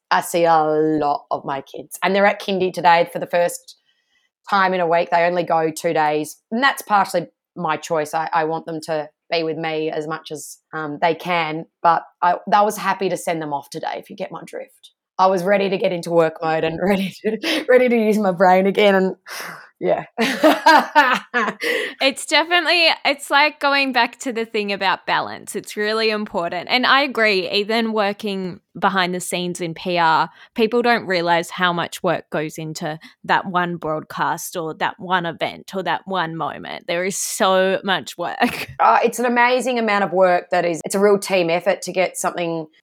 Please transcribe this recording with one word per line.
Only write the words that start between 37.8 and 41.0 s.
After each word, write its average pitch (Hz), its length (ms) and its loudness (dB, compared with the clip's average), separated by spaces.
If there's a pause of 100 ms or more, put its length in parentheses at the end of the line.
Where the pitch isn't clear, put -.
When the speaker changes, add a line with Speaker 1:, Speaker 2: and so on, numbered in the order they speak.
Speaker 2:
much 180 320 -4
work. - 580 -2
<laughs> - 60 -8
Speaker 1:
Uh, 226 240 6
it's 233 140 -2
an 240 80 0
amazing 240 520 2
amount 208 240 2
of 170 100 -2
work 180 380 4
that 175 140 2
is, 170 220 -2
it's - 80 -4
a 202 40 0
real 202 200 6